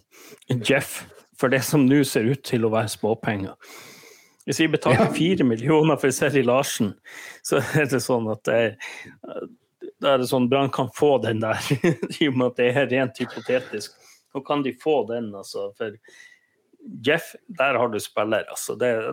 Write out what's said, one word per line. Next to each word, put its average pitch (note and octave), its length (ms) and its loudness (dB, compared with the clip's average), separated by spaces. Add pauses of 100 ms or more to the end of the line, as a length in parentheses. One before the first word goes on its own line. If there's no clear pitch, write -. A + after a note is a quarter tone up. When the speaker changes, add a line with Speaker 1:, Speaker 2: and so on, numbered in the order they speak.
(600)
Speaker 1:
Jeff C3 380 0 (420)
for C3 80 2
det B2+ 160 2
som C#3+ 220 4
nå C#3+ 180 6
ser A#2 240 0
ut C#3 160 0
til A#2 200 0
å A2 80 2
være A2 200 0
småpenger. G#2 600 -4 (920)
Hvis D3 140 -4
vi D#3+ 80 4
betaler D#3 380 2
Speaker 2:
Ja. - 60 -2
Speaker 1:
fire E3+ 320 2
millioner C#3+ 520 4
for C3+ 160 2
Seri C#3 300 2
Larsen, A#2+ 500 0 (460)
så C#3+ 240 0 (100)
er D3 160 2
det A#2+ 160 0
sånn A#2 240 0
at G#2+ 160 -6
det A#2+ 120 2
er, A2+ 200 2 (1160)
da - 180 0
er B2+ 80 4
det B2 80 -2
sånn, B2 200 2
Brann C#3 200 2
kan - 240 -2
få D3 260 4
den A2+ 220 -2
der, A2 160 -2 (320)
<laughs> - 320 -4
i D#3 80 4
og B2+ 80 -2
med B2+ 140 2
at B2 100 -6
det A#2+ 80 4
er B2+ 200 2
rent B2 280 0
hypotetisk. A#2+ 800 -6 (380)
Nå C#3 100 -8
kan D3 180 -2
de C3+ 140 -4
få D#3 300 0
den, A2+ 260 -6
altså, G2+ 400 -10
for A2 240 -8 (1040)
Jeff, D3 320 -2 (140)
der C3 340 0
har A#2+ 80 2
du G#2+ 120 -4
spiller, G#2+ 440 -2
altså. - 320 -8
Det, B2 160 0 (200)